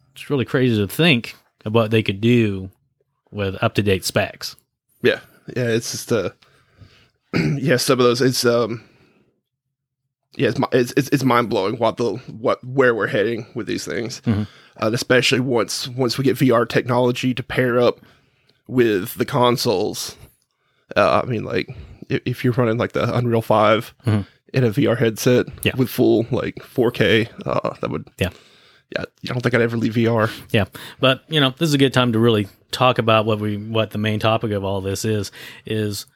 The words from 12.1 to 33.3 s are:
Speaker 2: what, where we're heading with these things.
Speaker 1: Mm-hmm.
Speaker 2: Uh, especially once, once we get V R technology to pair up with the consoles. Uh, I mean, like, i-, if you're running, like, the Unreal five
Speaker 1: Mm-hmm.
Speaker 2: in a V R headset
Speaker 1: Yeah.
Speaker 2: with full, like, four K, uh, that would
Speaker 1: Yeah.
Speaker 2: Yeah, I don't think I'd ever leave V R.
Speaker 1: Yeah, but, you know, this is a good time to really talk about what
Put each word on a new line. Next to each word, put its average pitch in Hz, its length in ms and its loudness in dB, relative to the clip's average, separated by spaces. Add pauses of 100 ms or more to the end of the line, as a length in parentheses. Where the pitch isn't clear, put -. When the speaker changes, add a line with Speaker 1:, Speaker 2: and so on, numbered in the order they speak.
Speaker 2:
what, 113 360 -4
where 127 300 2
we're 107 140 -2
heading 110 460 -2
with 107 120 -8
these 98 180 -6
things. 117 380 -8
Speaker 1:
Mm-hmm. 107 220 0 (340)
Speaker 2:
Uh, 110 140 0
especially 127 480 2
once, 123 480 -2
once 123 300 -4
we 135 60 -2
get 123 120 2
V 131 140 4
R 117 160 4
technology 123 680 0
to 123 80 -8
pair 123 380 0
up 120 180 2 (720)
with 113 460 2
the 110 100 -2
consoles. 120 920 0 (800)
Uh, 101 300 2
I - 20 -8
mean, 110 180 -6
like, - 240 -6 (420)
i-, 135 140 -2
if 123 200 -6
you're 123 80 2
running, 117 260 0
like, 107 140 -2
the 120 240 -2
Unreal 117 260 0
five 107 520 2 (120)
Speaker 1:
Mm-hmm. 107 160 2 (300)
Speaker 2:
in 131 120 2
a 113 60 4
V 110 160 2
R 110 100 4
headset 117 500 2 (160)
Speaker 1:
Yeah. - 140 0
Speaker 2:
with 127 120 0
full, 113 420 2
like, - 320 -6
four 120 280 0
K, 110 380 2 (160)
uh, - 360 -2
that - 100 -6
would 78 180 -8 (100)
Speaker 1:
Yeah. 90 120 -2 (640)
Speaker 2:
Yeah, - 60 -4
I - 300 -12
don't 123 80 -4
think 123 140 0
I'd 117 80 4
ever 117 140 0
leave 113 180 -2
V 117 120 2
R. 113 240 2 (200)
Speaker 1:
Yeah, 101 160 2 (340)
but, 131 280 0
you 156 120 0
know, 135 100 2
this 160 180 -4
is 143 60 2
a 139 40 2
good 135 140 4
time 123 200 2
to 110 80 2
really 110 260 4 (240)
talk 127 280 2
about 110 280 4
what 107 140 0